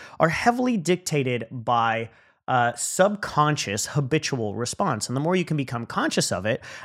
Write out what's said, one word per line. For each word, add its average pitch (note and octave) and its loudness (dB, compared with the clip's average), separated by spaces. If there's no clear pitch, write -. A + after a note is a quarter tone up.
are D#3+ 6
heavily A#3+ 2
dictated D3 0
by, A2+ 0
uh, A#2+ 4
subconscious D3+ 0
habitual C3 -2
response. A#2+ -2
And B2 -4
the C#3 -2
more F3 0
you F3 0
can D#3+ -2
become B2+ -4
conscious - -2
of F#2 -2
it, A#2 -2